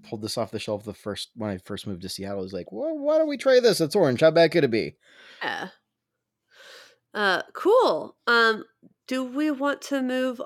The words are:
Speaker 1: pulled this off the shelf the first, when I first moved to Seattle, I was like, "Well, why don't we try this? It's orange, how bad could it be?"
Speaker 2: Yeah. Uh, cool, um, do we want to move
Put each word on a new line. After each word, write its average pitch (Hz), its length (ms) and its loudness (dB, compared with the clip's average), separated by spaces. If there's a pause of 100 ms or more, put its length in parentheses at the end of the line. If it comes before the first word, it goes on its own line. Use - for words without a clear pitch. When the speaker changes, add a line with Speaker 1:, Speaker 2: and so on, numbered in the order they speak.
Speaker 1:
pulled 107 200 -12
this 110 160 -6
off 110 140 -6
the 110 80 -8
shelf 104 240 -6
the 107 100 -10
first, - 400 -10
when 107 160 -6
I 95 80 -6
first - 280 -12
moved 92 160 -8
to 95 60 -12
Seattle, 98 320 -8
I - 20 -6
was 95 100 -10
like, 90 180 -10
"Well, 302 260 -6
why 294 220 0
don't 320 100 2
we 285 80 -4
try 254 240 4
this? 226 200 4
It's 160 160 0
orange, 139 240 2
how 160 100 8
bad 165 220 4
could 170 120 4
it 127 60 0
be?" 101 260 -2 (460)
Speaker 2:
Yeah. 147 280 -6 (1400)
Uh, 196 280 0 (120)
cool, 359 640 2 (120)
um, 226 360 4 (440)
do 262 160 -2
we 285 260 -2
want 277 320 -2
to 277 180 -4
move 254 460 -2